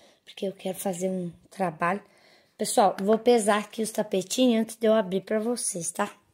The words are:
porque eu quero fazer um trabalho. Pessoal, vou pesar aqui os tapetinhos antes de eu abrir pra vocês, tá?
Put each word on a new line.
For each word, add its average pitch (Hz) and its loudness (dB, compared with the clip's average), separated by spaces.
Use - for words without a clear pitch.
porque - -10
eu 185 -6
quero 185 -8
fazer 185 -4
um 180 -6
trabalho. 175 -4
Pessoal, 208 4
vou 214 2
pesar 220 4
aqui 214 -8
os 214 -4
tapetinhos 220 0
antes 226 -4
de 226 0
eu 220 6
abrir 190 0
pra 220 -4
vocês, 214 -4
tá? 208 -4